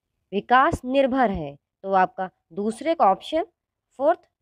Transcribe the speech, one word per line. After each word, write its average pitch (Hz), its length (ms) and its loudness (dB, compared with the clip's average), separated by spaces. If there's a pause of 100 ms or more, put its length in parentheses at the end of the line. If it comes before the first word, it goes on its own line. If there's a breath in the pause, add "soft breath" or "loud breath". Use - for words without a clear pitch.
(320)
विकास 254 520 0
निर्भर 262 460 0
है। 151 240 -8 (280)
तो 196 100 -6
आपका 185 360 0 (240)
दूसरे 226 420 -4
का 226 160 4
ऑप्शन 302 360 -2 (520)
फोर्थ 311 200 2 (240)